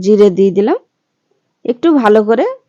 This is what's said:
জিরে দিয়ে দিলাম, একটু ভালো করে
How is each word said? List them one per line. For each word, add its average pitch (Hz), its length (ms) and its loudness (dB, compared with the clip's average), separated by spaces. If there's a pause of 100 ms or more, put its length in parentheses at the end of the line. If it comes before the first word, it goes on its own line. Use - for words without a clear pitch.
জিরে 202 300 2
দিয়ে 185 260 0
দিলাম, 240 220 -2 (880)
একটু 247 300 -6
ভালো 220 300 2
করে 226 200 -2 (240)